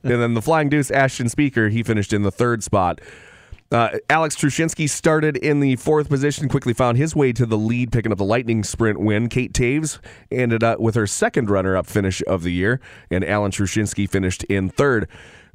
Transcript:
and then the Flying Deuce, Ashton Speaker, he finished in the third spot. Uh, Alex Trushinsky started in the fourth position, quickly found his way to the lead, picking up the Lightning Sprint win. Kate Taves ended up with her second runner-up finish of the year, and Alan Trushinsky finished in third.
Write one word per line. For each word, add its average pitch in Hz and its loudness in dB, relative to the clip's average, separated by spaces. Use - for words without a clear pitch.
and 120 0
then 117 0
the 110 -2
Flying 156 2
Deuce, 147 0
Ashton 131 0
Speaker, 117 0
he 113 0
finished 107 -2
in 104 0
the 101 0
third 120 0
spot. 90 0
Uh, 117 0
Alex 156 2
Trushinsky 156 0
started 156 0
in 147 0
the 135 2
fourth 151 0
position, 143 -2
quickly 131 0
found 123 2
his 160 0
way 135 4
to 117 0
the 110 0
lead, 117 0
picking 110 0
up 95 0
the 101 -2
Lightning 113 0
Sprint 107 0
win. 107 0
Kate 127 -4
Taves 139 -2
ended 117 0
up 113 2
with 113 0
her 107 2
second 147 0
runner-up 95 0
finish 95 -2
of 90 -2
the 90 -2
year, 98 0
and 92 -2
Alan 101 0
Trushinsky 101 -2
finished 92 -2
in 95 -2
third. 127 0